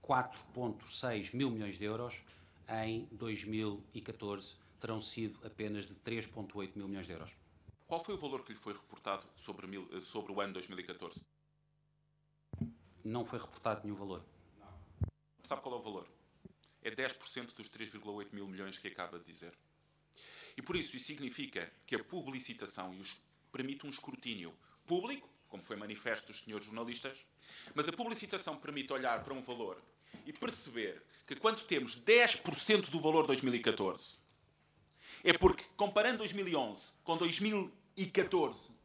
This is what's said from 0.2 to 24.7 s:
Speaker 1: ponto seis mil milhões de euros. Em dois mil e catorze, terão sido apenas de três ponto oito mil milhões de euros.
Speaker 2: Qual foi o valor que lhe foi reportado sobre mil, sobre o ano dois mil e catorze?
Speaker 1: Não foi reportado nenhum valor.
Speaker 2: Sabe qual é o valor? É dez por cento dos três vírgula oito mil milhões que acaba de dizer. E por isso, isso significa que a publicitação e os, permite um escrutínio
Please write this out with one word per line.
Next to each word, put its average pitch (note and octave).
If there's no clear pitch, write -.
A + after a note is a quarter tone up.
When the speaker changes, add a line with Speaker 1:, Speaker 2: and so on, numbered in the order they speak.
Speaker 1:
ponto A#2
seis A2
mil C3
milhões G#2
de G2
euros. A2+
Em A2+
dois A2+
mil G#2+
e G#2
catorze, G2+
terão A2
sido A2
apenas G#2
de F#2+
três A2+
ponto -
oito G2
mil G2
milhões G2
de F2
euros. -
Speaker 2:
Qual E3
foi G3
o F3+
valor C3+
que -
lhe G#2
foi G#2
reportado G2
sobre F#2
mil, F#2+
sobre G2+
o G2+
ano G2
dois F#2
mil F#2
e F2+
catorze? F2
Speaker 1:
Não A2+
foi A2+
reportado -
nenhum G#2
valor. F#2+
Speaker 2:
Sabe C#3
qual B2+
é A#2+
o A2
valor? G2
É A2+
dez B2+
por -
cento A#2+
dos G#2+
três A2
vírgula G#2
oito G2+
mil G2+
milhões F#2+
que -
acaba F2
de F2
dizer. E2+
E C3+
por E3+
isso, D3+
isso B2
significa C3
que B2+
a A2
publicitação A#2+
e F#2+
os, -
permite C#3
um C#3+
escrutínio A2+